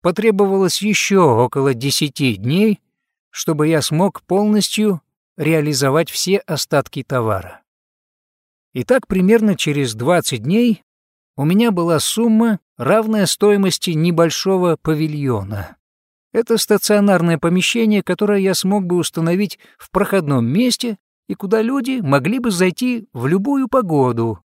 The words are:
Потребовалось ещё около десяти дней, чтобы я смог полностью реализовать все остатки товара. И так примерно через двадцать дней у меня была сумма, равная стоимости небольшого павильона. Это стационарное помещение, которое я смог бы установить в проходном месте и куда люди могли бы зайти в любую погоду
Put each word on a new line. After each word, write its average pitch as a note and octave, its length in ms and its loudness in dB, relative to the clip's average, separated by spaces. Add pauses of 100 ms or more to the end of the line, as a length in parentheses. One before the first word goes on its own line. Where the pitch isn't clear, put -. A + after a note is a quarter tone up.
Потребовалось F#3+ 800 0
ещё G3 440 2
около C3 500 2
десяти C3+ 640 -2
дней, E3+ 440 0 (500)
чтобы D3+ 380 -2
я D#3 140 2
смог E3+ 400 -2
полностью G#3 800 0 (340)
реализовать D3+ 720 0
все F#3+ 300 -2
остатки D3 640 -4
товара. A2 600 -4 (1080)
И B2+ 120 -6
так B3+ 220 0
примерно G3+ 500 2
через C#3 380 -2
двадцать B2 500 -2
дней G#3+ 400 0 (520)
у C3+ 80 -4
меня G#3+ 280 2
была E3+ 260 0
сумма, A3 600 0 (180)
равная G#3+ 480 0
стоимости G3 640 0
небольшого E3+ 880 0
павильона. C3+ 960 -4 (560)
Это A3+ 240 0
стационарное G3+ 840 2
помещение, G3 680 0
которое G3+ 340 0
я F#3+ 160 0
смог F#3+ 320 -2
бы F3 100 0
установить E3+ 600 -2 (180)
в - 140 -20
проходном D3 560 0
месте A3+ 520 -2 (280)
и G3 80 -8
куда G3+ 280 -2
люди B3+ 380 -4
могли D3 380 0
бы A#3+ 140 -2
зайти G3 600 -2
в B2 140 -6
любую B3 400 0
погоду B2+ 720 0 (100)